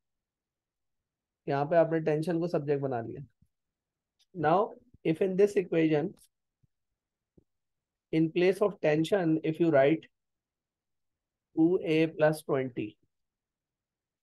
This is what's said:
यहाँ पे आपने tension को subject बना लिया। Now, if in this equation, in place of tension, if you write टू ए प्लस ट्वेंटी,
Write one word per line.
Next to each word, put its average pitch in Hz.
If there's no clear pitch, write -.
यहाँ 143
पे 170
आपने 160
tension 160
को 175
subject 147
बना 131
लिया। 117
Now, 175
if 160
in 185
this 202
equation, 165
in 160
place 185
of 196
tension, 160
if 156
you 170
write 143
टू 165
ए 160
प्लस 156
ट्वेंटी, 131